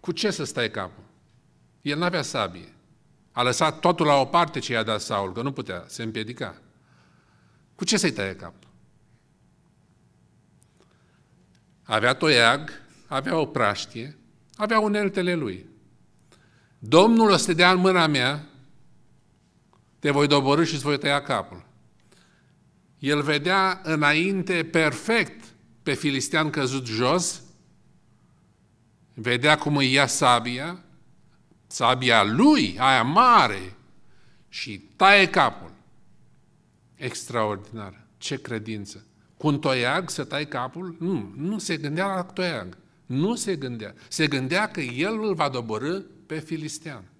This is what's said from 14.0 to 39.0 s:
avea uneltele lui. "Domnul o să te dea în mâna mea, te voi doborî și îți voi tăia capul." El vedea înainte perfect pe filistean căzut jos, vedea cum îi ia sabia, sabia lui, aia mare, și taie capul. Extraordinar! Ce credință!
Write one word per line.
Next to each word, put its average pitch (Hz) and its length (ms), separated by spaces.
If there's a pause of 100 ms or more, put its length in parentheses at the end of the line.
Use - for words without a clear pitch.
avea 214 240
uneltele 202 560
lui. 98 300 (1160)
"Domnul 208 520
o 180 60
să - 80
te 180 80
dea 175 180
în 185 80
mâna 180 280
mea, 143 420 (1500)
te 147 120
voi 143 160
doborî 143 380
și 165 80
îți 135 100
voi 143 140
tăia 143 240
capul." 95 440 (1300)
El 147 220
vedea 175 640
înainte 160 800
perfect 160 800 (400)
pe 147 100
filistean 147 560
căzut 135 360
jos, 123 560 (1800)
vedea 123 360
cum 147 200
îi 135 140
ia 135 160
sabia, 123 760 (840)
sabia 123 560
lui, 127 560
aia 127 240
mare, 135 720 (720)
și - 280 (180)
taie 196 340
capul. 117 420 (1200)
Extraordinar! 107 1120 (120)
Ce - 240
credință! 110 640 (320)